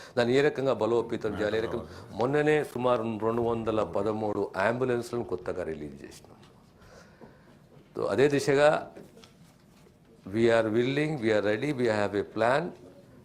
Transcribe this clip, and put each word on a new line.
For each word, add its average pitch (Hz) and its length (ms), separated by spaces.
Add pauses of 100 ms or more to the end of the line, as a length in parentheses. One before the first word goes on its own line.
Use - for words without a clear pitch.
(180)
దాన్ని 120 180
ఏ 135 60
రకంగా 139 320
బలోపేతం 110 640
చేయాలి, 107 180
ఏ 113 40
రకంగా. 117 260 (240)
మొన్ననే 147 520
సుమారు 123 380
రెండు 113 400
వందల 113 420
పదమూడు 104 720
అంబులెన్స్లను 120 640
కొత్తగా 90 400
రిలీజ్ 73 420
చేసినాం. - 320 (1600)
So, 57 160
అదే 123 140
దిశగా 147 640 (1400)
we 104 120
are 113 240
willing, 131 460
we 117 200
are 107 100
ready, 113 360
we 123 80
have 104 300
a 98 80 (140)
plan. 127 300 (580)